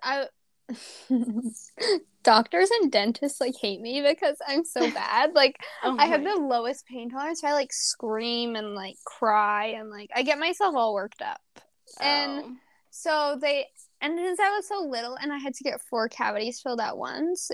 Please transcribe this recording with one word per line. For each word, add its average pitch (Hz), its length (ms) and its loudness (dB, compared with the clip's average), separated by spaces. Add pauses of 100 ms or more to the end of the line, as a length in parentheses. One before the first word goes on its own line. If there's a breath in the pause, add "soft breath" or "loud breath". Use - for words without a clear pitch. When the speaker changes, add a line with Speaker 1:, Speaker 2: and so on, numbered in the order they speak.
Speaker 1:
I, 277 240 -2 (420)
<laughs> 247 1500 -2
doctors 254 480 6
and 415 200 4
dentists, 233 500 0
like, 254 200 0
hate 202 200 -4
me 247 200 -4
because 294 360 2 (100)
I'm 285 180 0
so - 240 0
Speaker 2:
<laughs> - 20 -2
Speaker 1:
bad. 277 440 2
Like, 269 220 6 (260 loud breath)
Speaker 2:
Oh 254 140 0
Speaker 1:
I 285 100 8
have 302 160 4
Speaker 2:
my. - 20 -4
Speaker 1:
the 403 160 0
lowest 247 460 -2
pain 240 220 -10
tolerance, 294 320 -6
so 302 60 -2
I, 285 60 2
like, 277 200 0
scream 233 840 -2
and, 214 200 -6
like, 190 300 -10
cry 208 600 2
and, 220 240 -8
like, 208 240 -16
I 254 80 2
get 285 160 4
myself 349 360 0
all 226 180 2
worked 202 280 -6
up. - 200 -6 (600)
And 285 420 0
Speaker 2:
Oh. 254 140 -14 (340 soft breath)
Speaker 1:
so 294 500 0
they, 285 260 0 (340)
and 302 180 -2
since 359 200 -2
I 403 120 4
was 403 160 -4
so 403 140 -4
little 247 340 -6
and 285 180 -6
I 285 40 -6
had 269 180 -6
to - 80 -14
get - 180 -4
four 233 280 -2
cavities 220 520 -4
filled 240 200 -4
at - 160 -4
once, - 560 -4